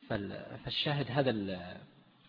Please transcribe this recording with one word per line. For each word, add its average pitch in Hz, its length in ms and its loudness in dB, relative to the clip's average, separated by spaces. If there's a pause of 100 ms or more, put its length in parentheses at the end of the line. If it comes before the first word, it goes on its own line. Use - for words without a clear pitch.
فال-، 101 500 -2
فالشاهد 143 520 0
هذا 131 200 6
ال-، 95 500 -2 (480)